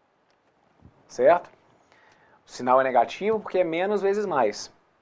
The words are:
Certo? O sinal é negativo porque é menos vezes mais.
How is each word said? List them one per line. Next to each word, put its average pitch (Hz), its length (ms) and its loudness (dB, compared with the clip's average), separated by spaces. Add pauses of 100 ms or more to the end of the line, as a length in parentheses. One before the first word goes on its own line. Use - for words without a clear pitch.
(1080)
Certo? 156 400 2 (1000)
O - 40 -20
sinal 127 280 2
é 131 60 4
negativo 131 560 0
porque - 200 -4
é 175 40 2
menos 180 380 -2
vezes 202 240 -2
mais. 127 440 -2 (320)